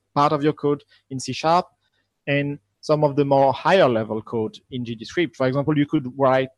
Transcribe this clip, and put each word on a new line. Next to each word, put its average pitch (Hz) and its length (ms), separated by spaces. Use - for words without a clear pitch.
part 147 180
of 143 100
your 151 120
code 147 280
in 131 100
C 131 120
sharp 165 340
and 143 320
some 151 240
of 139 100
the 143 100
more 139 280
higher 165 360
level 110 320
code 110 380
in 123 120
G 117 120
D 110 80
script. 170 320
For 131 100
example, 143 320
you 143 80
could 147 200
write 131 420